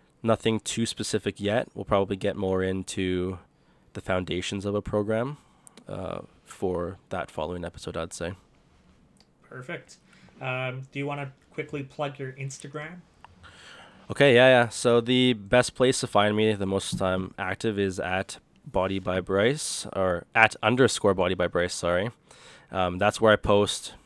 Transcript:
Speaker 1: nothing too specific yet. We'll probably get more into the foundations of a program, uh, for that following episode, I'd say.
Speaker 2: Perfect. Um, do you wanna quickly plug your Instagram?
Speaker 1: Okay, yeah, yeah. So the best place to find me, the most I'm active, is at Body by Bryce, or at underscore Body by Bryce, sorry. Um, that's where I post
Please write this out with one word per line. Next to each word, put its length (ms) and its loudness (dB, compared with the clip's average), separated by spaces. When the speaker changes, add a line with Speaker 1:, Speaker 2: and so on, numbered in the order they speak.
Speaker 1:
nothing 380 0
too 240 -4
specific 560 -4
yet. 340 0
We'll 100 -10
probably 320 0
get 200 -2
more 260 0
into 760 -4
the 60 -12
foundations 640 -4
of 100 -2
a 80 -2
program, 560 -4
uh, 320 -8
for 540 -6
that 220 -6
following 340 -6
episode, 320 -12
I'd 160 -8
say. 220 -8
Speaker 2:
Perfect. 540 -16
Um, 420 -6
do 60 -10
you 80 -4
wanna 260 -8
quickly 320 -10
plug 360 -8
your 140 -8
Instagram? 680 -12
Speaker 1:
Okay, 240 6
yeah, 140 10
yeah. 220 6
So 300 2
the 340 4
best 400 2
place 260 2
to 60 -4
find 280 4
me, 200 4
the 120 -2
most 340 -2
I'm 380 -2
active, 400 -2
is 220 0
at 380 -4
Body 320 0
by 220 -2
Bryce, 760 0
or 300 0
at 280 2
underscore 520 4
Body 200 0
by 120 0
Bryce, 280 -2
sorry. 360 -2
Um, 280 -2
that's 220 2
where 120 8
I 40 6
post 580 0